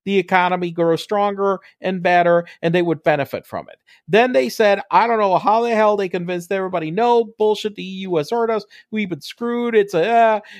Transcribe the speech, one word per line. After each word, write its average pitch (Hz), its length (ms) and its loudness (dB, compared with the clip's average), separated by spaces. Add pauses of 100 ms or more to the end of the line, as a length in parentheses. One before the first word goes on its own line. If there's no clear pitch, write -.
the 196 120 0
economy 180 540 0
grow 165 240 0
stronger 196 640 -2 (220)
and 185 200 -4
better, 175 460 2 (140)
and 170 120 0
they 175 80 2
would 165 220 -2
benefit 143 420 -2
from 80 220 -12
it. 50 120 -20 (280)
Then 226 240 2
they 262 160 2
said, 202 320 2 (120)
I 196 160 4
don't 233 120 0
know 196 180 2
how 208 240 2
the 233 140 0
hell 214 220 2
they 196 100 -2
convinced 180 460 -6
everybody, 185 380 -4
"No, 233 340 2 (120)
bullshit, 214 380 -2
the 185 100 -12
E 190 180 -12
U 185 120 -4
has 151 140 -2
hurt 233 200 -2
us. 214 140 -2 (280)
We've 214 180 -4
been 160 100 -8
screwed. 240 560 -4
It's 202 180 2
a, 170 160 2
uh, 226 300 4 (200)